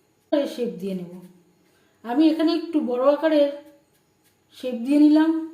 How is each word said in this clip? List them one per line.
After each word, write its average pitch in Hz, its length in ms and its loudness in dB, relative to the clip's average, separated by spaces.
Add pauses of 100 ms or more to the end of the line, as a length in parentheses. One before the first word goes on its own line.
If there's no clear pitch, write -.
(540)
শেপ 233 160 -6 (100)
দিয়ে 190 200 -8
নেব। 175 120 -16 (920)
আমি 247 260 0
এখানে 320 200 0 (100)
একটু - 180 -4 (120)
বড় 247 140 -2 (100)
আকারের 294 340 2 (1080)
শেপ 247 180 -8 (100)
দিয়ে 294 180 2
নিলাম। 311 260 6 (240)